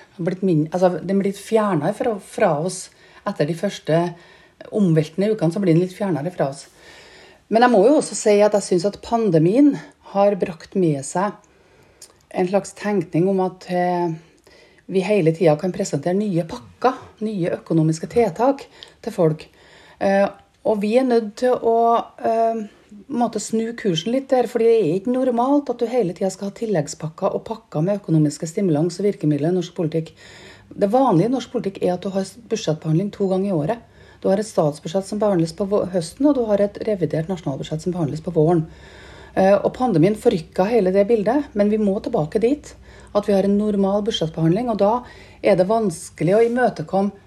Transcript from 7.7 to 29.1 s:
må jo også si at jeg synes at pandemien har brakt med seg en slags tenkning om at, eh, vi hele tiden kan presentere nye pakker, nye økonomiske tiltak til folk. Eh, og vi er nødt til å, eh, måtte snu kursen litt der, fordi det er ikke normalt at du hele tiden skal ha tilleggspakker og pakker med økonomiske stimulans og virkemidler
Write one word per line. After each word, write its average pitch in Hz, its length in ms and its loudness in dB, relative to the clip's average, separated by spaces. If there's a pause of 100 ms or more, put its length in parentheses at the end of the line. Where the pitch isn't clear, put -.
må 208 120 6
jo 285 140 6
også - 160 -2
si 208 260 2
at 208 120 4
jeg 202 100 0
synes 180 240 0
at 202 160 -6
pandemien 220 720 4 (400)
har 202 240 4
brakt 190 400 -8
med 156 280 2
seg 190 280 -4 (1000)
en 185 160 0
slags 190 240 -2
tenkning 185 560 -2
om 190 120 0
at, 185 300 -6
eh, 180 420 0 (760)
vi 185 120 -2
hele 180 320 2
tiden 160 260 4
kan 185 140 -2
presentere 175 420 -4
nye 190 300 -2
pakker, - 500 -4 (260)
nye 214 380 -4
økonomiske 160 500 0
tiltak 233 580 0 (360)
til 214 100 -10
folk. 160 360 0 (520)
Eh, 196 280 2 (360)
og 220 160 0
vi 214 160 0
er 262 80 4
nødt 233 320 0
til 254 220 0
å, 233 460 2 (180)
eh, 226 400 0 (480)
måtte 233 300 -2
snu 226 340 -4
kursen 214 380 -2
litt 269 160 -4
der, 254 180 2
fordi 233 180 -2
det 226 140 6
er 185 220 0
ikke 247 120 -2
normalt 254 580 0
at 240 80 -8
du 240 80 -2
hele 233 280 0
tiden 190 160 -2
skal 196 200 -8
ha - 40 -12
tilleggspakker 170 800 -4
og 208 100 -8
pakker - 380 -8
med 196 180 -2
økonomiske 156 460 0
stimulans 170 540 -2
og 202 60 0
virkemidler 156 440 0